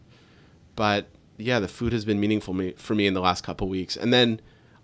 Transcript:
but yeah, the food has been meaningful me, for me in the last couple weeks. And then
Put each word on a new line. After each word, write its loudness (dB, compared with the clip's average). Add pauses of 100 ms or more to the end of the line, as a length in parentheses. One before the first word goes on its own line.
(760)
but 0 (320)
yeah, 0
the 0
food -4
has -2
been 0
meaningful 0
me, -2
for -4
me 4
in 2
the 0
last 2
couple -6
weeks. -6
And 0
then 4 (440)